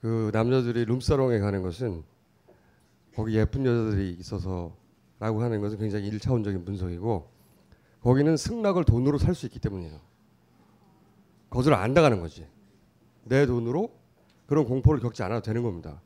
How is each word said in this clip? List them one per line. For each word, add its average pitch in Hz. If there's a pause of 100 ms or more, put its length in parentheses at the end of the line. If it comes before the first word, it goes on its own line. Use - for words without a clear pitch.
그 113
남자들이 120
룸사롱에 127
가는 98
것은 90 (1120)
거기 110
예쁜 110
여자들이 110
있어서라고 90
하는 113
것은 104
굉장히 101
일 107
차원적인 101
분석이고, 92 (720)
거기는 139
승락을 202
돈으로 131
살 175
수 -
있기 -
때문이에요. 87 (1500)
거절 127
안 110
당하는 143
거지. 82 (760)
내 135
돈으로 127 (560)
그런 143
공포를 131
겪지 120
않아도 110
되는 113
겁니다. 82